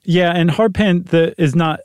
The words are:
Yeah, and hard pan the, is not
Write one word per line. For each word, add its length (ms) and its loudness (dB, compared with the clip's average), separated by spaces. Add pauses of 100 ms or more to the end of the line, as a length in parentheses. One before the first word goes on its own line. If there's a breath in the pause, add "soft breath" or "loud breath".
Yeah, 320 0
and 160 0
hard 240 0
pan 280 0
the, 380 0
is 140 0
not 300 -2